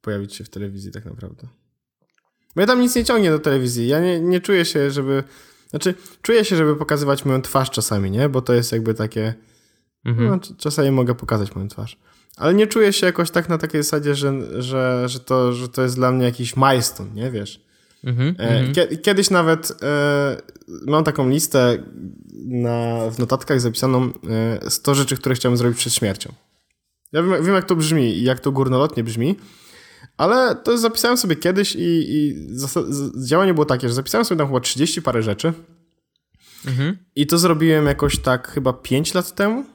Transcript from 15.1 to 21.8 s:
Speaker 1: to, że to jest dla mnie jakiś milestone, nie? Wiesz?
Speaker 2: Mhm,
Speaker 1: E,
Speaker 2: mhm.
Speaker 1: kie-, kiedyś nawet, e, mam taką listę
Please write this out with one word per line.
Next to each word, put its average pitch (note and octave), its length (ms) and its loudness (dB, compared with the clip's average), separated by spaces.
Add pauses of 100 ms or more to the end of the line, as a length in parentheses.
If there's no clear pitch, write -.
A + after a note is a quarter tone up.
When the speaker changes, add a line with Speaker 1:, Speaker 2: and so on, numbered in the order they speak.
Speaker 1:
to, B2+ 340 2
że B2 160 -6
to C3 120 -2
jest B2 140 0
dla B2+ 160 2
mnie B2+ 140 2
jakiś A#2+ 300 -2
milestone, B2+ 580 2
nie? A#2 180 -6
Wiesz? G#2 300 -10 (420)
Speaker 2:
Mhm, C3 360 0
Speaker 1:
E, A#2 100 -2
Speaker 2:
mhm. C3 240 2
Speaker 1:
kie-, E3 240 2
kiedyś G3 320 2
nawet, E3 420 2 (120)
e, C#3+ 540 0 (500)
mam D3+ 160 2
taką C#3+ 260 0
listę B2+ 540 2 (640)